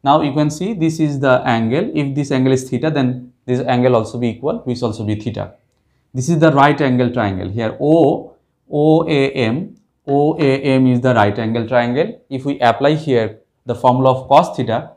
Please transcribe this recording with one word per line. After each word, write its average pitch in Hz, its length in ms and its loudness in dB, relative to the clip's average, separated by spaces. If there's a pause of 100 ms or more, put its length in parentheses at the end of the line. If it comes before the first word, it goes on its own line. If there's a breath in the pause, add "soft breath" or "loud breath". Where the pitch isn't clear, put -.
Now 143 160 4
you 147 120 -2
can 151 180 0
see 185 240 -6
this 160 260 -2
is 147 180 -2
the 131 260 2
angle. 123 500 -2
If 139 200 -4
this 143 160 -4
angle 131 220 2
is 131 160 -2
theta, 131 220 -2
then 127 420 -4 (140)
this 123 140 -2
angle 123 360 2
also 110 220 -2
be 120 100 -2
equal, 135 320 -6
which 123 220 -6
also 110 220 -4
be 104 100 -2
theta. 104 400 -8 (580)
This 131 160 -6
is 170 100 2
the 156 140 4
right 139 280 4
angle 127 300 2
triangle. 98 380 -4
Here 110 320 -6
O, 151 540 2 (360)
O 156 380 2
A 135 220 2
M, 123 460 -4 (300)
O 143 320 0
A 139 220 2
M 131 260 2
is 123 140 2
the 123 140 2
right 104 240 2
angle 113 280 -4
triangle. 127 600 0
If 131 160 -8
we 139 160 -4
apply 139 340 2
here 123 460 -2 (240)
the 120 100 -4
formula 131 380 2
of - 160 -4
cos - 280 4
theta 113 400 -4